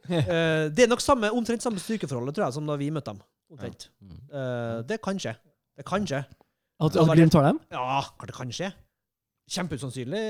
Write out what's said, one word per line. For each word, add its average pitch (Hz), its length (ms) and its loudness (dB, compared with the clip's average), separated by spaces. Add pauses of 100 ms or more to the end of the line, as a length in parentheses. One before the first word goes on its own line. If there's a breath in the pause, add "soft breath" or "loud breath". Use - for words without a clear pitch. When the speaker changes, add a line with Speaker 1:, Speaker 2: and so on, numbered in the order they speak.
Speaker 1:
Eh, 160 680 2
det 160 140 4
er 214 40 8
nok 240 140 0
samme, 247 300 2
omtrent 233 280 -2
samme 214 220 -4
styrkeforholdet, 139 500 -4
tror 208 140 -2
jeg, 123 80 -4
som 151 140 -6
da 147 100 -2
vi 143 100 -4
møtte 151 220 -6
dem. 101 80 -12 (320)
Omtrent. 117 380 -14
Speaker 2:
Ja. - 180 -20
Mm. 85 120 -18 (100)
Speaker 1:
Eh, 123 560 -6
det 208 160 -6
kan 196 180 -4
skje. 113 140 -6 (460)
Det 139 60 -14
kan 202 220 -2
skje. 139 140 -2 (600)
Speaker 3:
At, 156 140 2
Speaker 1:
Det 170 80 6
Speaker 3:
at 160 80 8
Speaker 1:
var 160 80 6
Speaker 3:
Glimt 160 140 8
Speaker 1:
det. - 20 8
Speaker 3:
tar 143 140 8
dem? 277 100 2 (160)
Speaker 1:
Ja, 131 220 -2 (100)
klart - 240 -16
det - 60 -14
kan 127 180 -8
skje. 185 140 -6 (800)
Kjempeusannsynlig. 139 800 -6